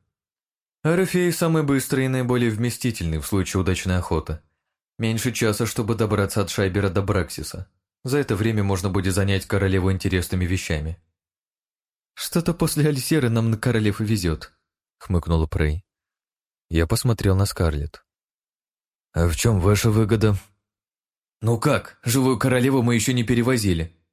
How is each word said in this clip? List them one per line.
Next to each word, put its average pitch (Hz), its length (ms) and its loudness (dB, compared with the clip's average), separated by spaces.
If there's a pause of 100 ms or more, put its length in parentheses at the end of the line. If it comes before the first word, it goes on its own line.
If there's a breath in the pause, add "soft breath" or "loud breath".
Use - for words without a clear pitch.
(840)
«Орфей 175 480 2
самый 160 300 0
быстрый 135 440 0
и - 20 0
наиболее 123 420 0
вместительный 107 680 -2
в 73 80 -6
случае 95 340 0
удачной 90 380 0
охоты. 82 420 -4 (580)
Меньше 113 320 -2
часа, 110 340 -2
чтобы 113 300 -2
добраться 101 460 0
от 95 100 -2
Шайбера 98 400 0
до 95 120 0
Браксиса. 92 680 -4 (320)
За 135 160 -2
это 135 160 0
время 107 300 0
можно 98 260 0
будет 92 240 0
занять 98 320 0
королеву 95 460 2
интересными 92 520 -2
вещами». 82 560 -4 (1120)
«Что-то - 380 -2
после 151 360 0
Альсеры 143 420 0
нам 113 220 2
на 110 60 -2
королев 107 420 0
и 110 40 -2
везёт», 90 480 -2 (460)
хмыкнула 82 480 0
Прей. 80 380 -2 (840)
Я 82 200 2
посмотрел 110 480 0
на 98 100 2
Скарлетт. 76 580 -4 (1080)
«А 85 160 2
в 82 80 -2
чём 110 240 2
ваша 101 280 2
выгода?» 107 460 2 (1080)
«Ну 113 180 0
как, - 420 -2
живую 127 380 2
королеву 127 420 2
мы 120 140 2
ещё 113 160 0
не 123 100 0
перевозили. 110 760 0 (160)